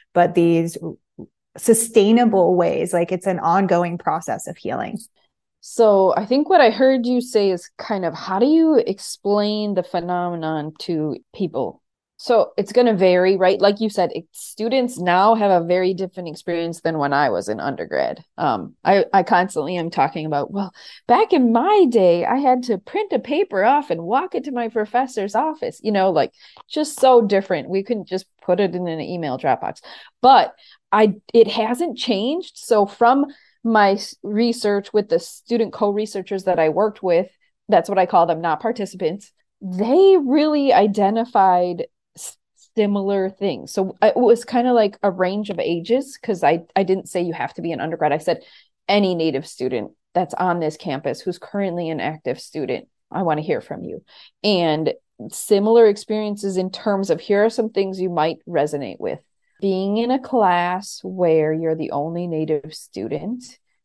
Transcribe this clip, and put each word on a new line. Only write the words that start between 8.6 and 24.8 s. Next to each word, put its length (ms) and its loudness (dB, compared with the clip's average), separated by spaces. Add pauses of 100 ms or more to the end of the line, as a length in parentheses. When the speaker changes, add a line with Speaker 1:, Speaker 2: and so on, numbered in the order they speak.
Speaker 2:
explain 1000 -2
the 80 0
phenomenon 960 -4
to 380 -4 (180)
people? 480 -6 (360)
So 380 2
it's 140 -4
gonna 240 4
vary, 420 4
right? 240 2
Like 180 2
you 100 -2
said, 260 -2
it, 160 -10
students 640 -4
now 380 4
have 160 2
a 160 2
very 260 0
different 360 -8
experience 520 -8
than 160 -2
when 160 0
I 160 2
was 180 -2
an 120 -6
undergrad. 640 -4 (160)
Um, 440 -4
I, 300 4
I 80 4
constantly 560 -2
am 140 -6
talking 340 -2
about, 240 -4
"Well, 220 -6 (360)
back 240 2
in 200 4
my 360 4
day, 380 4
I 120 0
had 260 2
to 160 -4
print 340 -6
a 60 0
paper 440 -2
off 280 2
and 100 -4
walk 320 -2
it 120 -6
to 60 -10
my 160 -4
professor's 680 -4